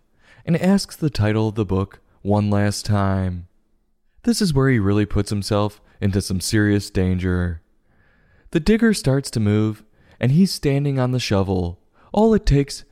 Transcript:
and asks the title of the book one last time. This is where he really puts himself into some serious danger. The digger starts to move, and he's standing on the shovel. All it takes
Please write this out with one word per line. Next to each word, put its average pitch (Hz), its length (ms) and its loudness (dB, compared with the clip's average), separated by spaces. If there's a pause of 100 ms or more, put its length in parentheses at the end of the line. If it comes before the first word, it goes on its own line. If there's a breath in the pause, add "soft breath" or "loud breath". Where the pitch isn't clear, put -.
(440 soft breath)
and 165 160 0
asks 190 360 0
the 151 140 -2
title 107 380 0
of 101 60 -6
the 110 100 0
book 95 360 -4 (220)
one 104 280 0
last 101 340 -2
time. 95 640 -2 (800)
This 233 180 0
is 180 100 0
where 135 160 2
he 127 100 4
really 101 280 2
puts 104 240 -2
himself 104 500 -2 (200 soft breath)
into 101 200 0
some 92 200 -4
serious 104 500 0
danger. 90 720 -2 (880)
The 170 100 0
digger 214 340 2
starts 135 360 -2
to 120 100 -4
move, 107 440 0 (360 soft breath)
and 127 120 2
he's 185 200 2
standing 139 460 -2
on 123 140 0
the 127 80 -2
shovel. 92 600 -2 (320 soft breath)
All 220 220 4
it 202 120 0
takes 143 460 0